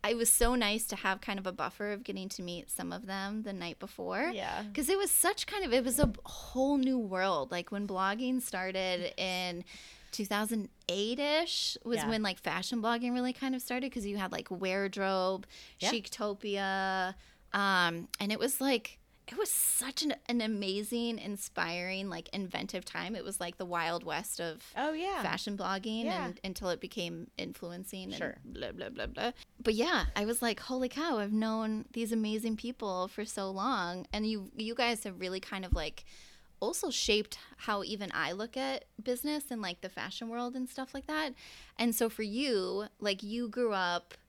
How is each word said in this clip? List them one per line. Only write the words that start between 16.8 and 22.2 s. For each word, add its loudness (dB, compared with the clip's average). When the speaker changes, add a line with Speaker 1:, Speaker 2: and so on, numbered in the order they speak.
Speaker 1:
um, 4
and 0
it 0
was, 2
like, 2
it -8
was 0
such 2
an, 2
an 2
amazing, 0
inspiring, -2
like, -6